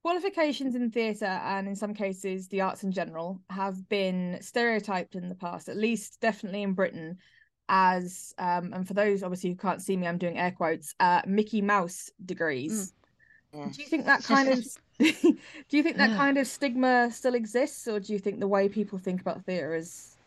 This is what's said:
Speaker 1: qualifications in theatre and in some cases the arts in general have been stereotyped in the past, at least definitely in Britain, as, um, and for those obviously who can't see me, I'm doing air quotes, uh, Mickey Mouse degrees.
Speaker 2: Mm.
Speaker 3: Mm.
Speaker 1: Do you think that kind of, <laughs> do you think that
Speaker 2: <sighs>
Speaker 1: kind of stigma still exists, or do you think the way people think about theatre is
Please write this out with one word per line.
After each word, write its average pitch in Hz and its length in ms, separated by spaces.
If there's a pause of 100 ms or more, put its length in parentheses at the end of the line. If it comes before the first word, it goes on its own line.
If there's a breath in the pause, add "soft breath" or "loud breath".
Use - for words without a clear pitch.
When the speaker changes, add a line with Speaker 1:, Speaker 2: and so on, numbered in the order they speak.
Speaker 1:
qualifications 330 720
in 247 140
theatre 220 360
and 196 420
in 196 80
some 208 180
cases 190 540
the 196 140
arts - 220
in 190 80
general 175 580
have 190 400
been 185 520
stereotyped 220 760
in 180 140
the 180 60
past, 180 340
at - 80
least 220 420
definitely 208 440
in 196 100
Britain, 180 440 (520 soft breath)
as, 185 680
um, 175 340
and 185 140
for 196 80
those 202 260
obviously 180 300
who 180 40
can't 185 260
see 190 160
me, 175 100
I'm 170 100
doing 175 220
air 180 120
quotes, 160 480
uh, 175 280
Mickey 208 340
Mouse 196 480 (160)
degrees. 165 680 (600 soft breath)
Speaker 2:
Mm. 302 140
Speaker 3:
Mm. - 80
Speaker 1:
Do 285 60
you 294 60
think 302 180
that 269 180
kind 269 260
of, 254 160 (180)
<laughs> - 160
do - 760
you 294 60
think 330 140
that 254 140
Speaker 2:
<sighs> 214 60
Speaker 1:
kind 277 200
of 269 100
stigma 247 640
still 247 240
exists, 240 520
or 214 120
do 208 140
you 208 60
think 202 200
the 202 80
way 196 200
people 202 300
think 185 240
about - 240
theatre 165 300
is - 520